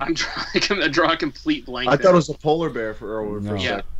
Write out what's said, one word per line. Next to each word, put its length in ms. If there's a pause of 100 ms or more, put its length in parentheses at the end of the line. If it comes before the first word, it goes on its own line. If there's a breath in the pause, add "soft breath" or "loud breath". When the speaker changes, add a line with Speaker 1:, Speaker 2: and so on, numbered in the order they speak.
Speaker 1:
I'm 120
<laughs> 20
drawing, 680
I 40
draw 260
a 40
complete 480
blank 240
Speaker 2:
I 60
Speaker 1:
there. 100
Speaker 2:
thought 80
it 40
was 120
a 80
polar 320
bear 240
for, 320
for 160
Speaker 3:
No. 140
Speaker 2:
a 20
Speaker 1:
Yeah. 120
Speaker 2:
second. 140 (160)